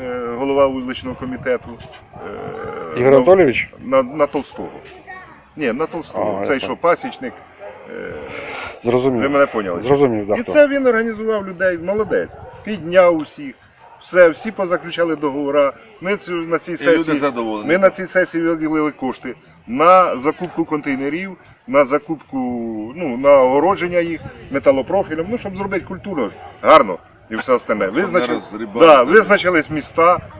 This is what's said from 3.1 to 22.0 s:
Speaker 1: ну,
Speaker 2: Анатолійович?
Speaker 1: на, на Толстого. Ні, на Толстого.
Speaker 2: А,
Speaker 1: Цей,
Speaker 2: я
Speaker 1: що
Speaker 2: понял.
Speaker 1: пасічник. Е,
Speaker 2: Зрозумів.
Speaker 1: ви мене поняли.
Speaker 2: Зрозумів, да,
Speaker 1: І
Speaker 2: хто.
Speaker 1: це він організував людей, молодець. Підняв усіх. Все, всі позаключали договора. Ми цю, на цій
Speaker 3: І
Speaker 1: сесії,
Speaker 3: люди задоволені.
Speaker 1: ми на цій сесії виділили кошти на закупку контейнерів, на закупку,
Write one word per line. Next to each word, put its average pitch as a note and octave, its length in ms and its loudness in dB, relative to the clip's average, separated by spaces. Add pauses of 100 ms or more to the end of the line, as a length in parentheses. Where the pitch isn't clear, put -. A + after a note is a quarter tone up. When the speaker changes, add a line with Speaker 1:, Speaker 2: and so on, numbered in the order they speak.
Speaker 1:
ну, C#3 60 10
Speaker 2:
Анатолійович? F3+ 520 6 (160)
Speaker 1:
на, C3+ 180 2
на C#3+ 240 -2
Толстого. A#2+ 420 -8 (880)
Ні, G#3+ 160 -4
на C#3+ 140 -4
Толстого. G#2 560 -6
Speaker 2:
А, G#2 40 -4
Speaker 1:
Цей, - 80 0
Speaker 2:
я C3+ 60 -4
Speaker 1:
що - 80 -6
Speaker 2:
понял. A#3+ 120 -6
Speaker 1:
пасічник. A#3+ 520 -2 (580)
Е, F#2 220 -12 (720)
Speaker 2:
Зрозумів. B2 380 2
Speaker 1:
ви C#3 60 0
мене C#3+ 180 4
поняли. G2 360 -4
Speaker 2:
Зрозумів, B2 440 2
да, G#2 100 0
Speaker 1:
І A#3+ 60 -2
Speaker 2:
хто. - 100 -8
Speaker 1:
це D4 160 6
він C4+ 180 0
організував A3 640 0
людей, F3+ 300 -2
молодець. E3 520 -2 (340)
Підняв F3 520 2
усіх. D3 380 -10 (460)
Все, F3 280 6
всі F#3 220 -6
позаключали E3+ 680 -4
договора. C#3+ 560 0 (280)
Ми F#3+ 160 -4
цю, F3+ 160 -10
на E3 260 -4
цій F3 140 -12
Speaker 3:
І D#3 40 -8
Speaker 1:
сесії, D#3+ 220 2
Speaker 3:
люди D#3 180 -2
задоволені. A#2+ 520 -4
Speaker 1:
ми F3 100 2
на F#3+ 120 4
цій F#3 160 -8
сесії E3+ 380 -2
виділили D#3 460 -2
кошти B2+ 440 -8 (320)
на E3+ 520 4
закупку D#3 460 -4
контейнерів, D3 720 -6 (300)
на C#4 180 4
закупку, A#3+ 540 -6 (580)